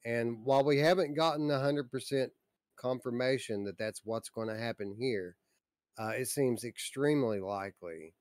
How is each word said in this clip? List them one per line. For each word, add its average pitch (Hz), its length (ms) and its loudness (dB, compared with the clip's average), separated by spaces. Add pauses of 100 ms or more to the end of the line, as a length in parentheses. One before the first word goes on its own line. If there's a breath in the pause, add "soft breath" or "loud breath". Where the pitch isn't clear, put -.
And 117 400 -2
while 135 200 6
we 143 120 6
haven't 156 380 4
gotten 151 360 2
a 139 80 4
hundred 143 320 0
percent 131 400 -2 (460)
confirmation 123 880 -2
that 98 140 -8
that's 110 260 -6
what's 113 240 -4
gonna 110 280 -6
happen 110 420 -6
here, 104 360 -2 (640)
uh, 110 100 -4
it 117 200 -4
seems 127 360 0
extremely 131 760 0
likely. 92 800 -8